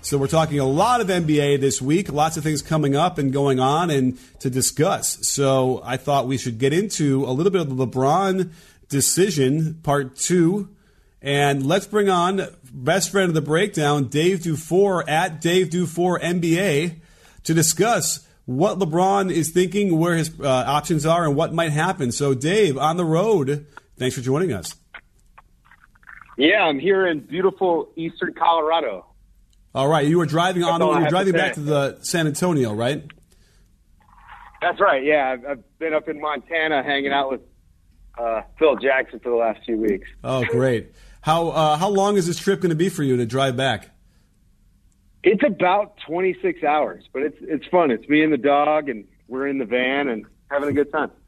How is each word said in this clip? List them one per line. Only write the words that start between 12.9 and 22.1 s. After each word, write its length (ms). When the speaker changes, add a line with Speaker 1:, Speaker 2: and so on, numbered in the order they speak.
Speaker 1:
friend 180
of 60
the 80
breakdown, 640
Dave 360
Dufour 680
at 320
Dave 300
Dufour 500
N 200
B 200
A, 400
to 100
discuss 720
what 340
LeBron 520
is 200
thinking, 480
where 160
his, 240
uh, 80
options 580
are, 200
and 100
what 180
might 200
happen. 380